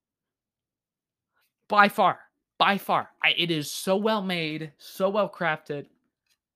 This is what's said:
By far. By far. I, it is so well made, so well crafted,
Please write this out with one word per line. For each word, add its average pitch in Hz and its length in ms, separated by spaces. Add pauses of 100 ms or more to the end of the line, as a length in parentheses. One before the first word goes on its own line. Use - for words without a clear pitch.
(1700)
By 202 220
far. 185 300 (400)
By 190 180
far. 165 320 (140)
I, 156 120
it 170 140
is 151 220
so 190 260
well 214 240
made, 160 560
so - 320
well 202 180
crafted, 156 600 (680)